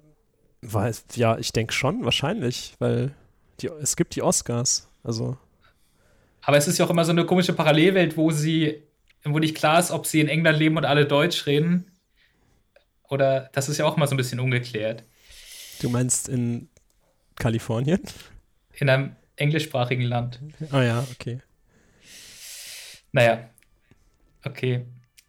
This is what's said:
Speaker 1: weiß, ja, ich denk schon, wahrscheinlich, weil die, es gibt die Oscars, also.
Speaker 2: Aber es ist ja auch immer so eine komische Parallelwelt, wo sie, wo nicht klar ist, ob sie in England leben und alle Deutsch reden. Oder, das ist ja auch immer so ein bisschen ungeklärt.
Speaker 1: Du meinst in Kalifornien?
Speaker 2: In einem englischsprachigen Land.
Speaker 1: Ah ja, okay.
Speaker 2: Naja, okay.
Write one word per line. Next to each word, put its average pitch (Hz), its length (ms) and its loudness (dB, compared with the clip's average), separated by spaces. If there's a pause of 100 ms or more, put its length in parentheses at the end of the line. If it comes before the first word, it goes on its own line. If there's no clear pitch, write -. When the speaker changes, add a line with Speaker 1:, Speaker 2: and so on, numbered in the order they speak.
(640)
Speaker 1:
weiß, 110 420 -4 (100)
ja, 113 240 2
ich - 140 -6
denk 113 200 -2
schon, 131 320 -2
wahrscheinlich, 135 760 -2
weil 120 360 -2 (460)
die, - 80 -6
es 151 280 -6
gibt - 180 -2
die 147 80 -6
Oscars, - 680 -2 (140)
also. 123 340 -4 (1040)
Speaker 2:
Aber 143 160 4
es 143 100 2
ist 175 100 0
ja 170 60 4
auch - 60 2
immer 170 140 2
so 170 80 2
eine 170 120 4
komische 180 300 2
Parallelwelt, 160 640 4
wo 160 140 2
sie, 156 520 0 (420)
wo 147 140 -2
nicht 156 180 0
klar 160 220 4
ist, 175 120 2
ob 160 160 -6
sie 160 140 0
in 147 80 4
England 156 300 2
leben 156 180 4
und 151 80 -2
alle 143 220 4
Deutsch 147 400 2
reden. 165 440 0 (1160)
Oder, 135 440 0
das 139 160 -2
ist 147 100 -4
ja 151 80 0
auch 151 100 0
immer 151 100 2
so 131 80 -2
ein 135 40 0
bisschen 123 220 -4
ungeklärt. 120 640 -2 (760)
Speaker 1:
Du 135 80 -2
meinst 123 400 -2
in 120 400 -4 (680)
Kalifornien? 120 640 -2 (720)
Speaker 2:
In 143 180 -2
einem 135 260 0 (200)
englischsprachigen 135 680 -2
Land. 120 360 -4 (300)
Speaker 1:
Ah 135 120 2
ja, 120 300 2
okay. 123 280 -10 (1700)
Speaker 2:
Naja, 117 360 4 (960)
okay. 123 400 -4 (440)